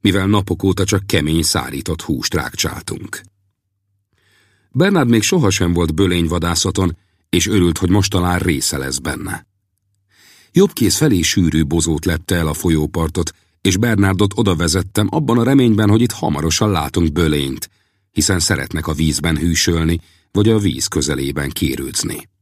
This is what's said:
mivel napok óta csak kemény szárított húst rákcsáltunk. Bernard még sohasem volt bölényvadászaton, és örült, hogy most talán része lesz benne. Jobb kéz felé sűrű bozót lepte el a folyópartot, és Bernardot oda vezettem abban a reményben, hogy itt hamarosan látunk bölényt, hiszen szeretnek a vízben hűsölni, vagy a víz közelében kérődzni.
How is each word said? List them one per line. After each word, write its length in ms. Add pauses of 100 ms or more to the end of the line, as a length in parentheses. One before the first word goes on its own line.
mivel 260
napok 360
óta 200
csak 240
kemény 340
szárított 600
húst 320
rákcsáltunk. 880 (1500)
Bernard 380
még 120
sohasem 520
volt 220
bölényvadászaton, 1000 (320)
és 180
örült, 300
hogy 120
most 220
talán 280
része 380
lesz 200
benne. 520 (1040)
Jobb 200
kéz 240
felé 240
sűrű 440
bozót 400
lepte 300
el 120
a 60
folyópartot, 760 (300)
és 160
Bernardot 580
oda 200
vezettem 560
abban 260
a 60
reményben, 460
hogy 120
itt 100
hamarosan 600
látunk 400
bölényt, 580 (420)
hiszen 280
szeretnek 480
a 60
vízben 440
hűsölni, 640 (320)
vagy 180
a 80
víz 300
közelében 640
kérődzni. 800 (120)